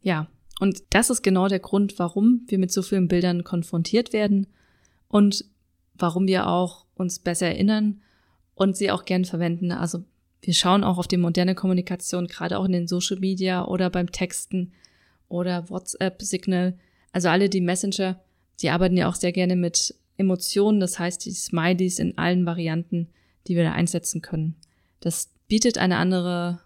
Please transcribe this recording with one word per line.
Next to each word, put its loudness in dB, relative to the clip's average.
Ja, 0
und 0
das 4
ist 0
genau 4
der 0
Grund, 0
warum 4
wir 0
mit 0
so -2
vielen 0
Bildern 2
konfrontiert -2
werden 2
und 4
warum 0
wir 2
auch -2
uns -6
besser -2
erinnern 0
und 0
sie 0
auch -4
gern 2
verwenden. -2
Also -4
wir 0
schauen 4
auch 2
auf -4
die 0
moderne 2
Kommunikation, -2
gerade -6
auch 0
in 0
den 0
Social -2
Media -2
oder 0
beim -2
Texten -6
oder -4
WhatsApp, -6
Signal. -2
Also 0
alle 4
die 0
Messenger, -2
die 0
arbeiten 2
ja 2
auch -2
sehr -2
gerne 0
mit 0
Emotionen, 2
das -2
heißt -6
die -10
Smileys 0
in -2
allen 2
Varianten, -4
die 0
wir 4
da 0
einsetzen -2
können. -4
Das -4
bietet 2
eine 2
andere -2